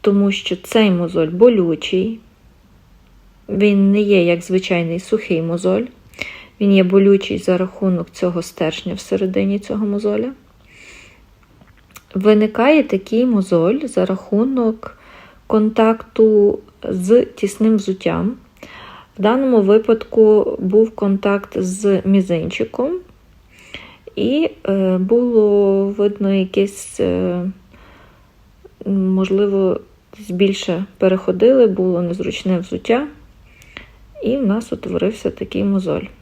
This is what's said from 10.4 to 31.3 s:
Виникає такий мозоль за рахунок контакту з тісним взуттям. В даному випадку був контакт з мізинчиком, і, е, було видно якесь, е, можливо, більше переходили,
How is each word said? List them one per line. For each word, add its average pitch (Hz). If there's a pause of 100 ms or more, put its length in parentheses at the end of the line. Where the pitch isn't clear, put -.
Виникає 214
такий 220
мозоль 190
за 190
рахунок 220 (480)
контакту 220 (260)
з 190
тісним 220
взуттям. 190 (840)
В 196
даному 247
випадку 214
був 214
контакт 196
з 190
мізинчиком, 196 (1160)
і, 269 (180)
е, 190
було 202
видно 202
якесь, 196
е, 180 (1400)
можливо, 190 (480)
більше 190 (140)
переходили, 190